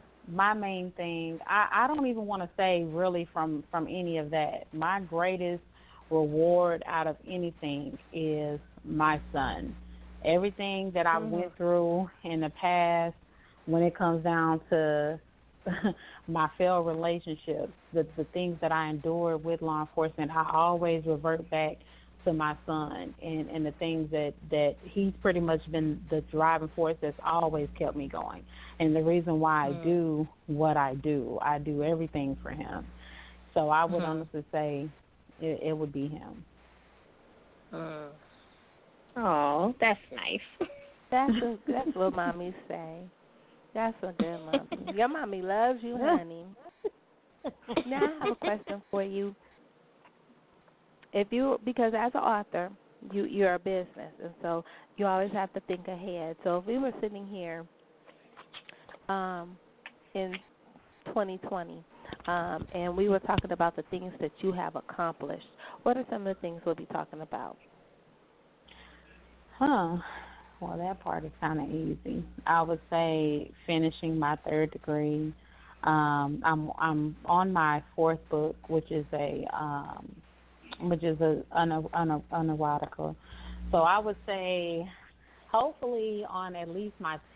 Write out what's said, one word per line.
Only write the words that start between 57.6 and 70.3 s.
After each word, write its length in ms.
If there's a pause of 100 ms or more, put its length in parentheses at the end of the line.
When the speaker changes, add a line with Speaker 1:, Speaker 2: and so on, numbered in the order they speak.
Speaker 3:
um, 500 (580)
in 180 (800)
twenty 240 (100)
twenty, 360 (440)
um, 460
and 240
we 100
were 120
talking 320
about 240
the 80
things 360
that 200
you 120
have 240
accomplished, 720 (380)
what 120
are 140
some 180
of 80
the 60
things 240
we'll 100
be 120
talking 340
about? 360 (2000)
Speaker 1:
Huh. 400 (640)